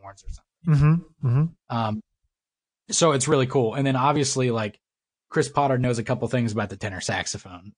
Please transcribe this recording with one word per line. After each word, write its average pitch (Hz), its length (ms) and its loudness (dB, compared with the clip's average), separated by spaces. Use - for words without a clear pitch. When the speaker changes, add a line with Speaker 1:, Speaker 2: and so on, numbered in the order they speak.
Speaker 1:
horns 98 220 -20
or - 40 -14
something. 156 720 0
Speaker 2:
Mm-hmm. 131 60 -2
Mm-hmm. 139 480 -2
Speaker 1:
Um, 110 240 -2
so 160 220 4
it's 139 160 0
really 135 180 4
cool. 127 280 0
And 139 120 0
then 135 80 2
obviously, 131 560 2
like, 110 300 -4
Chris 151 200 0
Potter 135 300 2
knows 123 220 0
a - 20 -2
couple 117 240 -2
things 117 240 0
about 104 200 -4
the 101 60 -14
tenor 98 240 -8
saxophone. 92 760 -8